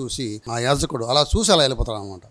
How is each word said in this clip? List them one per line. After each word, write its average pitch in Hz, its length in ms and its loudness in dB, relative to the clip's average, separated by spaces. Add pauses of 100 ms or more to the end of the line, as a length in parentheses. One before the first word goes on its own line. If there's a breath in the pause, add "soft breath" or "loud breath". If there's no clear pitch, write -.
చూసి 113 400 -8 (100)
ఆ 117 80 -2
యాజకుడు 139 460 0
అలా 139 200 4 (120)
చూసి 214 140 2
అలా 165 120 6
వెళ్ళిపోతాడు 117 360 0
అనమాట. 98 320 -12